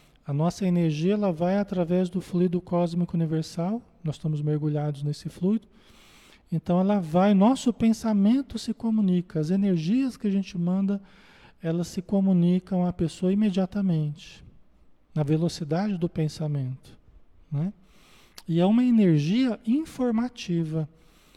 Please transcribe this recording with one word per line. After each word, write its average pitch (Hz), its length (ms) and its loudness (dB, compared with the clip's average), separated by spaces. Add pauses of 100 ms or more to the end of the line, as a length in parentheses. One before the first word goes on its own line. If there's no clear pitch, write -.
(260)
a 147 60 -8
nossa 165 360 -2
energia, 170 460 2
ela 208 180 0
vai 175 260 0
através 180 500 0
do 180 140 -4
fluido 175 400 0
cósmico 175 560 -2
universal, 165 640 -4 (220)
nós 156 140 -4
estamos 156 240 -4
mergulhados 147 600 -2
nesse 147 280 -6
fluido, 202 380 -2 (840)
então 175 280 0
ela 202 200 2
vai, 180 340 2
nosso 226 400 4
pensamento 226 840 2
se - 160 -6
comunica, 185 640 0
as 156 100 -2
energias 196 640 0
que - 120 -4
a 202 40 0
gente 196 240 -2
manda, 190 460 0 (640)
elas 170 240 -2
se - 140 -8
comunicam 185 840 2
à 175 80 -2
pessoa 180 400 -2
imediatamente, 185 1120 -2 (720)
na 151 80 0
velocidade 165 720 -2
do 170 100 -2
pensamento, 147 880 -6 (560)
né? 156 220 -2 (720)
E 165 120 2
é 175 60 4
uma 226 180 4
energia 214 840 4
informativa, 220 1200 -2 (500)